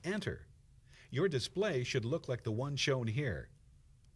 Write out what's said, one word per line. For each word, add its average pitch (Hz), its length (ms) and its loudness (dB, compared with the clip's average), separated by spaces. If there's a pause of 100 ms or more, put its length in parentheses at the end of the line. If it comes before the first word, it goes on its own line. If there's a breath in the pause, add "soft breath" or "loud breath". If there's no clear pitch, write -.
Enter. 185 420 -2 (640 loud breath)
Your 151 160 2
display 151 560 0
should 120 220 0
look 151 240 -2
like 123 140 -2
the 113 80 0
one 135 260 0
shown 127 300 2
here. 110 420 -2 (680)